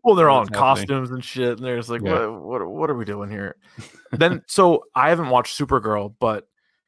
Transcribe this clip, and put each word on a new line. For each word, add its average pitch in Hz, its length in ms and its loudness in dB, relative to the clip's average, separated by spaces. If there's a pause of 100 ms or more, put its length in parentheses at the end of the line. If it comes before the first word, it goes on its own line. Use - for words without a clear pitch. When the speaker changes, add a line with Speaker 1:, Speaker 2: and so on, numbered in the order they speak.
Speaker 1:
Well, 220 100 6
they're 160 160 6
all 135 100 6
Speaker 2:
What's 104 100 -2
Speaker 1:
in 107 40 -8
Speaker 2:
happening? 135 320 2
Speaker 1:
costumes 131 240 -4
and 127 140 -10
shit, 123 340 -4
and 127 80 -10
they're 123 100 -4
just 117 140 -8
like, 120 120 -6
Speaker 2:
Yeah. 104 240 -2
Speaker 1:
"What, 107 160 -10
what, 101 260 -8
what 151 220 -4
are 143 40 -4
we 117 100 -6
doing 101 260 -8
here?" 101 260 -10 (200)
Speaker 2:
<laughs> - 360 -20
Speaker 1:
Then, 160 340 0
so 175 380 4 (100)
I 131 160 2
haven't 165 180 0
watched 123 300 0
Supergirl, 107 600 -2
but, 110 300 -2 (400)